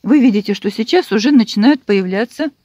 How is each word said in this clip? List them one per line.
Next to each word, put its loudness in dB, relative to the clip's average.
Вы 2
видите, 0
что -4
сейчас -2
уже 0
начинают 2
появляться -4